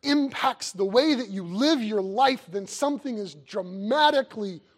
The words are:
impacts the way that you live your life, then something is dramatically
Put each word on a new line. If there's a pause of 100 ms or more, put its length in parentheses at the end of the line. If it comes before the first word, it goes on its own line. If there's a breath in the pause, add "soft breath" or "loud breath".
impacts
the
way
that
you
live
your
life,
then
something
is
dramatically (160 soft breath)